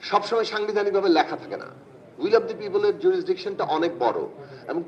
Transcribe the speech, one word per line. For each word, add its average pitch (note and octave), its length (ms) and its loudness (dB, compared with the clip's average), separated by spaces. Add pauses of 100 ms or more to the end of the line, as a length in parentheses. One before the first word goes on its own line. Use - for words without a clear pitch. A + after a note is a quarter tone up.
সবসময় G#3 420 0
সাংবিধানিকভাবে G3+ 680 0
লেখা D#3 280 4
থাকে - 200 -10
না। - 80 -12 (540)
will G#3 140 2
of A3+ 80 6
the - 220 -6
people-এর G#3 360 0
জুরিসডিকশনটা F#3 640 0
অনেক D#3+ 360 0
বড়, G2+ 280 0 (400)
এবং E3 200 -4